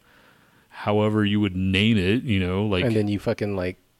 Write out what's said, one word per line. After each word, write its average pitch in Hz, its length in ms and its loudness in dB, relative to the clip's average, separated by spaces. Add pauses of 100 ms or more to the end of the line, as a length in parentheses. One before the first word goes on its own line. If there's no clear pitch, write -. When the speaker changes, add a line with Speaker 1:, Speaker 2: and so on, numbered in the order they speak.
(760)
Speaker 1:
however 107 500 2
you 104 140 2
would 98 140 0
name 101 440 2
it," 98 240 0
you 104 180 0
know, 92 240 -2
like 107 220 0
Speaker 2:
And 113 100 0
then 104 100 0
you 104 120 -2
fucking, 104 360 -4
like, 95 220 -6 (240)